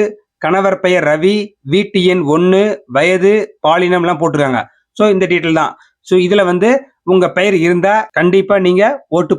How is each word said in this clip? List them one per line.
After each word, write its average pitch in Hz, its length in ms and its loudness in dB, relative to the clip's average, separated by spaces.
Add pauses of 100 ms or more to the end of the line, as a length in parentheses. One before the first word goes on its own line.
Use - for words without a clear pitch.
(440)
கணவர் 190 400 0
பெயர் 180 260 0
ரவி, 175 280 0 (360)
வீட்டு 202 260 -2 (120)
எண் 180 120 0 (120)
ஒண்ணு, 185 260 2 (340)
வயது, 185 380 2 (320)
பாலினம்லாம் 175 560 0
போட்டிருக்காங்க. 143 400 -2 (360)
So 214 60 0 (100)
இந்த 190 180 -2
டீட்டெயில் 165 300 0
தான். 147 120 -4 (340)
So 185 80 0 (120)
இதுல 190 240 2
வந்து 180 180 0 (420)
உங்க 185 140 2 (120)
பெயர் 196 180 0 (100)
இருந்தா 175 280 0 (240)
கண்டிப்பா 190 380 0 (100)
நீங்க 180 180 2 (340)
ஓட்டு 175 220 -2